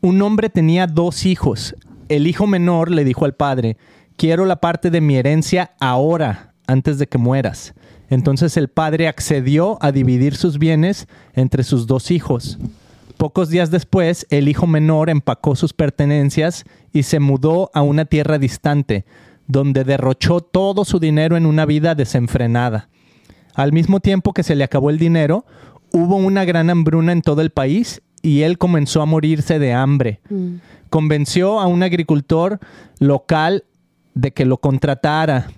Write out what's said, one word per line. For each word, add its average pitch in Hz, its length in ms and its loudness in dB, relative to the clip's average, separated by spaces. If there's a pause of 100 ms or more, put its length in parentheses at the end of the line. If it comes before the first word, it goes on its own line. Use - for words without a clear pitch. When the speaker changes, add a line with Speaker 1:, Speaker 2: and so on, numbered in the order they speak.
Speaker 1:
Un 190 200 2
hombre 214 280 0
tenía 175 380 2
dos 170 380 -2
hijos. - 500 -2 (320)
El 151 200 0
hijo 190 200 0
menor 175 440 0
le 156 120 0
dijo 131 220 0
al 139 80 -2
padre, 127 420 -2 (400)
"Quiero 165 300 0
la 185 160 -2
parte 170 280 -2
de 170 120 0
mi 147 160 2
herencia 156 540 0 (100)
ahora, 135 720 -2 (140)
antes 131 300 0
de 143 100 -2
que - 100 -4
mueras". 123 560 -2 (360)
Entonces 139 460 0
el 147 140 0
padre 156 400 -2
accedió 151 720 0
a 147 100 0
dividir 135 460 0
sus 151 220 -2
bienes 160 480 0 (260)
entre 127 300 0
sus 120 240 -2
dos 127 220 -2
hijos. 143 480 -4 (600)
Pocos 156 320 -2
días 170 200 0
después, 175 600 0
el 143 180 2
hijo 147 200 0
menor 156 420 2
empacó 143 460 -2
sus - 180 -2
pertenencias 147 920 0 (300)
y 147 100 2
se 156 160 -2
mudó 143 540 2
a 151 80 0
una 147 240 2
tierra 151 320 0
distante, 135 680 -2 (420)
donde 135 360 2
derrochó 135 560 0
todo 190 460 0
su 180 140 -2
dinero 160 360 2
en 165 100 2
una 156 200 2
vida 151 300 0
desenfrenada. 120 920 -2 (680)
Al 139 160 0
mismo 165 300 2
tiempo 190 320 0
que 175 100 -2
se 160 120 0
le 139 100 2
acabó 139 240 0
el 151 100 0
dinero, 165 460 2 (480)
hubo 175 240 2
una 190 260 0
gran 170 260 2
hambruna 165 440 2
en 165 80 0
todo 147 200 0
el 160 100 -2
país 147 500 -2 (200)
y 147 200 2
él 175 160 0
comenzó 160 440 0
a 151 40 0
morirse 156 540 0
de 135 120 0
hambre. 127 480 0 (100)
Speaker 2:
Mm. 180 260 -6 (340)
Speaker 1:
Convenció 160 720 0
a 185 60 0
un 175 160 2
agricultor 170 760 0 (400)
local 156 640 0 (500)
de 131 180 -2
que - 120 -4
lo 127 140 2
contratara 147 880 -2 (100)